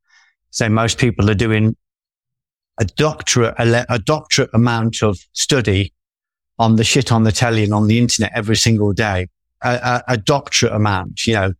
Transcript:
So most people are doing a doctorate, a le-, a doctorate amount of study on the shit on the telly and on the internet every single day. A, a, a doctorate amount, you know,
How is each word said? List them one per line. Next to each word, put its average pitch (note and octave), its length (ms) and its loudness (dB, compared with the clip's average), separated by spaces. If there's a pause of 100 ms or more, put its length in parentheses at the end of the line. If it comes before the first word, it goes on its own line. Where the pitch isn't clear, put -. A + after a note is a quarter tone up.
(520)
So A#2+ 160 -2
most A2 300 0
people A2 320 0
are G#2+ 60 2
doing A2 400 0 (1040)
a A2 60 0
doctorate, B2+ 720 -2
a A#2+ 80 0
le-, A#2 240 2
a B2 80 -2
doctorate D3+ 560 -2
amount A#2 480 0
of G#2+ 160 0 (140)
study G2+ 640 0 (680)
on A2+ 160 4
the A2 80 4
shit - 280 0
on A2+ 120 2
the A2 80 2
telly A2+ 320 0
and G#2 100 0
on G#2 140 2
the A2 100 4
internet A#2+ 380 0
every A2 220 0
single G#2 340 2
day. F#2 380 -2 (320)
A, B2 120 -2 (340)
a, B2+ 60 0
a B2 40 0
doctorate B2 540 -2
amount, G2+ 560 -2
you A#2 60 2
know, G2 260 0